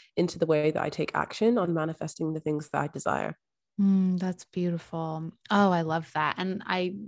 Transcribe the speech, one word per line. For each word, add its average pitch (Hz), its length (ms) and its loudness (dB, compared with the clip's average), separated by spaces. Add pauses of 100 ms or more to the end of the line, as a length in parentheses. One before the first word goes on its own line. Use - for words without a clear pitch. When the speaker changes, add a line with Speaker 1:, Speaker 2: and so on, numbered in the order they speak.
(160)
Speaker 1:
into 170 220 0
the 165 80 0
way 151 260 4
that 156 100 -2
I 147 80 -2
take 151 240 -4
action 226 440 2
on 175 160 0
manifesting 160 580 -4
the 156 80 -4
things 151 300 -2
that 151 120 -2
I 147 60 0
desire. - 480 -4 (440)
Speaker 2:
Mm, 190 380 4
that's 180 260 -4
beautiful. 165 840 -4 (200)
Oh, 202 200 6
I 170 120 4
love 160 320 -2
that. 156 240 0
And 185 280 -4
I 185 280 -2 (140)